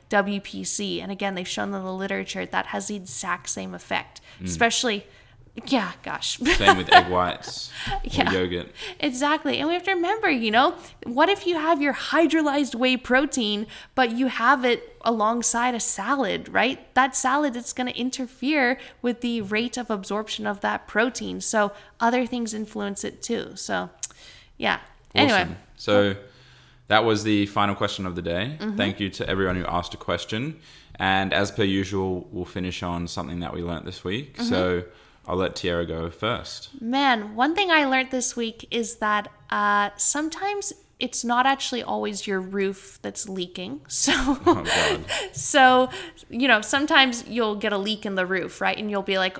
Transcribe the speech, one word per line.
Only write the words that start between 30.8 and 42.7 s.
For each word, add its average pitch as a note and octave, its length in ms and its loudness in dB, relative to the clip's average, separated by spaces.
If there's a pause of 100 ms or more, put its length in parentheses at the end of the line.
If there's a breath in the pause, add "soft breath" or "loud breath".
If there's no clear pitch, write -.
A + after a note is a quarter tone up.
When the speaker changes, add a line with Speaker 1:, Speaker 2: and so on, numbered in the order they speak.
Speaker 2:
And F#2+ 360 2
as G2 160 2
per G#2+ 140 0
usual, F#2+ 680 0
we'll F2+ 160 -6
finish F2+ 360 -6
on F2 260 -4
something E2+ 320 -6
that E2+ 120 -6
we E2+ 100 -6
learnt E2+ 220 -6
this - 200 -12
week. A#2 320 -6
Speaker 1:
Mm-hmm. A#3+ 120 -4
Speaker 2:
So F2+ 360 2 (420 loud breath)
I'll F2 100 -2
let F#2 200 0
Tiara E2+ 300 0
go E2 240 -6
first. - 580 -6 (120)
Speaker 1:
Man, A#3 540 0
one C4+ 200 2
thing F#4+ 160 0
I D#4 160 6
learned C4 240 0
this B3 260 -4
week A3+ 340 -6
is A3+ 260 -4
that, G#3 320 0 (220)
uh, G#3 460 2
sometimes G4 760 -2 (280)
it's - 240 -4
not A#3+ 220 2
actually C4 360 0
always G#3 440 -4
your F#3+ 140 0
roof G3 640 -4